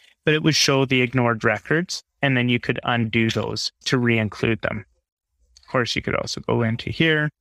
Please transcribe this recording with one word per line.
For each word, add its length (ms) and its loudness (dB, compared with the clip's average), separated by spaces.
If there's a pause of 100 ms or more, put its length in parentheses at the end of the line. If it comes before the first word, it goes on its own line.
(240)
but 100 2
it 80 0
would 120 4
show 300 2
the 180 2
ignored 420 0
records, 600 -2 (180)
and 140 2
then 120 2
you 120 2
could 240 -4
undo 460 0
those 420 -4 (140)
to 120 2
re-include 640 0
them. 220 -4 (760)
Of 80 -20
course, 280 -2
you 60 -2
could 120 -4
also 260 -6
go 220 0
into 280 -4
here 400 0 (100)